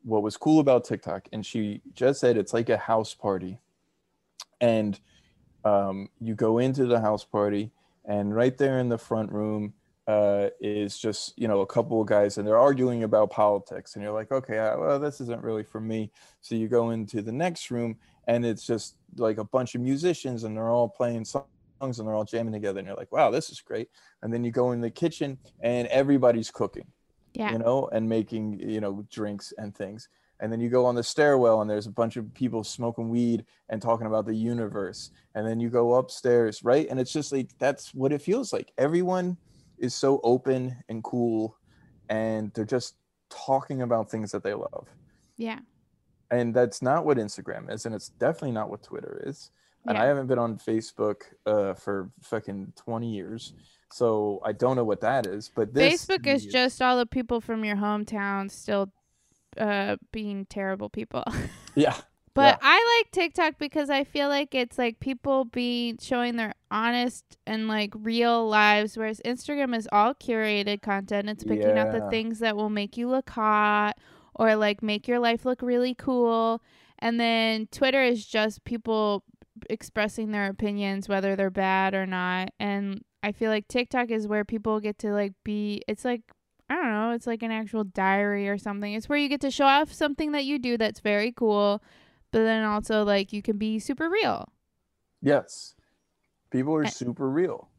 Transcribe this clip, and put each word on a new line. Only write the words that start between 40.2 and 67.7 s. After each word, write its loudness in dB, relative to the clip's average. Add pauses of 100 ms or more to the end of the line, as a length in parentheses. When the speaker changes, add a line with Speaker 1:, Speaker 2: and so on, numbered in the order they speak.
Speaker 1:
open 2 (120)
and -8
cool, -2 (520)
and -2
they're -2
just -4 (360)
talking -2
about 0
things -6
that -6
they -4
love. -10 (480)
Speaker 2:
Yeah. -8 (680)
Speaker 1:
And 0
that's 2
not 2
what 4
Instagram -8
is, -8
and -6
it's -12
definitely -2
not -4
what -12
Twitter -12
is. -14 (360)
And 0
I 2
Speaker 2:
Yeah. 4
Speaker 1:
haven't 0
been 4
on -2
Facebook, -2 (240)
uh, 2
for -6 (120)
fucking -8
twenty -6
years, -10 (400)
so 2
I 0
don't 2
know 2
what 0
that 2
is. -8
But 0
this 4
Speaker 2:
Facebook -2
Speaker 1:
to 0
Speaker 2:
is 0
Speaker 1:
me -10
Speaker 2:
just 0
all 4
the 2
people -4
from -6
your -2
hometown -4
still, -2 (680)
uh, 0 (160)
being -8
terrible -6
people. -8
<laughs> -6 (420)
Speaker 1:
Yeah. 4 (380)
Speaker 2:
But 8
Speaker 1:
Yeah. -4
Speaker 2:
I 6
like 0
TikTok 0
because -2
I 2
feel -2
like -2
it's, -2
like, -2
people 0
being, -4
showing -2
their -4 (140)
honest -2 (100)
and, -4
like, -2